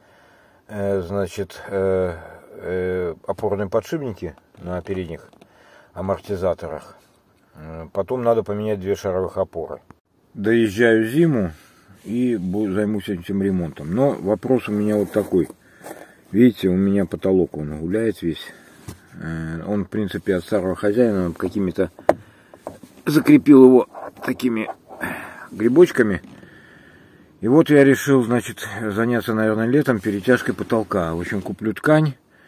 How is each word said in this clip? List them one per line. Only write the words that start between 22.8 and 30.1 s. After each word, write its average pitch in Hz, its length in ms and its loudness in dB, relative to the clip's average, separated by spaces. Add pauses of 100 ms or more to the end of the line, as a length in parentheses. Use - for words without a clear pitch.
закрепил 147 600 8
его 127 220 8 (380)
такими 117 440 -4 (800)
грибочками. 117 720 4 (1200)
И 98 60 -2
вот 151 220 6
я 143 140 8
решил, 135 400 4
значит, 113 440 -4 (140)
заняться, 113 520 -2
наверное, 110 340 0
летом 131 320 2
перетяжкой 101 560 0